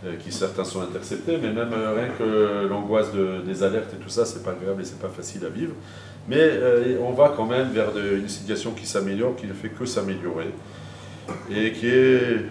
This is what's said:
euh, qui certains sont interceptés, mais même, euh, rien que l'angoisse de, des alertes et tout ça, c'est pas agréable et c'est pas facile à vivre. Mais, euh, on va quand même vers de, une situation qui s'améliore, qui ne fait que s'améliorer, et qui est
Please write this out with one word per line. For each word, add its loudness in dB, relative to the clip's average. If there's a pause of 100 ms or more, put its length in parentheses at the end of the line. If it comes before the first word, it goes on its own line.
euh, -6
qui -12
certains -2
sont -6
interceptés, -4
mais -2
même, -2
euh, -2
rien 0
que 2
l'angoisse 0
de, 0
des -2
alertes 0
et -12
tout -12
ça, 2
c'est -8
pas -4
agréable -4
et -6
c'est -12
pas -8
facile -10
à -4
vivre. -6 (540)
Mais, 2
euh, 6
on 0
va 8
quand 0
même 2
vers 2
de, 0
une -4
situation -4
qui -10
s'améliore, 0
qui -10
ne -6
fait -8
que -6
s'améliorer, -4 (1000)
et 2
qui -2
est 6